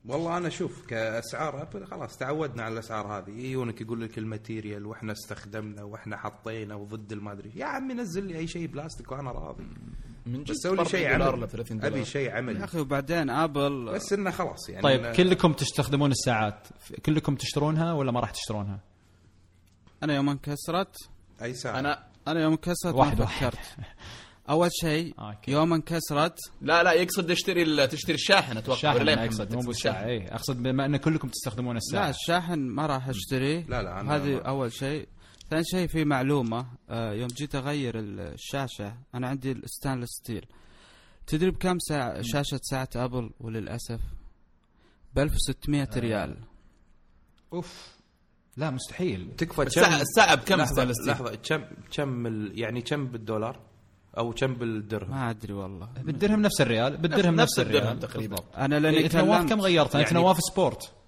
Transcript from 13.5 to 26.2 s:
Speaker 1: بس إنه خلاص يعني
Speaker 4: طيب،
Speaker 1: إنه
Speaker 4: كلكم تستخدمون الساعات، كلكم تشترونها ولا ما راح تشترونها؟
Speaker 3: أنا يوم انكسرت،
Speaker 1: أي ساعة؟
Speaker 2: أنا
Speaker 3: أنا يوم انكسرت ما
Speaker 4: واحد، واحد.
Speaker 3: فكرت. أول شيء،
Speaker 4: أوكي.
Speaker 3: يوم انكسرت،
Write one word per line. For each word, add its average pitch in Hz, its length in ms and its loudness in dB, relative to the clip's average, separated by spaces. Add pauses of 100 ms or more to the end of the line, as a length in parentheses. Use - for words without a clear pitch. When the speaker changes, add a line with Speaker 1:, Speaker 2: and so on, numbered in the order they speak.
Speaker 1:
بس 202 200 -2
إنه 202 180 0
خلاص - 380 -6
يعني 92 140 -4
Speaker 4:
طيب، 131 200 6
Speaker 1:
إنه 117 120 -4
Speaker 4:
كلكم 175 380 6
تستخدمون 139 580 2
الساعات، 110 560 0 (380)
كلكم 156 300 2
تشترونها 156 580 0
ولا 139 180 0
ما 120 80 2
راح 120 120 -2
تشترونها؟ 101 480 -6 (1200)
Speaker 3:
أنا 151 120 2
يوم 139 140 2
انكسرت، 147 680 -4 (460)
Speaker 1:
أي 120 120 -6
ساعة؟ 123 260 -4
Speaker 2:
أنا 143 240 -2 (240)
Speaker 3:
أنا 160 140 0
يوم 156 100 4
انكسرت 170 420 0
ما 123 60 4
Speaker 4:
واحد، 135 200 6
واحد. 117 360 0
Speaker 3:
فكرت. - 40 -12 (880)
أول 165 220 4
شيء، 165 480 -2
Speaker 4:
أوكي. 107 320 -8
Speaker 3:
يوم 156 220 4
انكسرت، 160 640 0 (240)